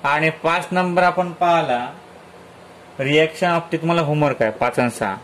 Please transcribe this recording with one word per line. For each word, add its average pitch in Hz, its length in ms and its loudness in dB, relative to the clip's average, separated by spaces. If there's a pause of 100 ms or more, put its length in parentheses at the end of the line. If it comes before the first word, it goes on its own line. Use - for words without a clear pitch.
आणि 151 260 2 (140)
पाच 170 280 0
number 180 320 2
आपण 180 280 0
पाहिला 156 540 0 (1120)
Reaction 156 480 2
ऑफ, 170 240 -2
ते 165 60 -2
तुम्हाला 165 240 0
homework 147 400 0
आहे 110 100 2
पाच 120 280 -2
आणि 123 100 2
सहा. 101 340 -4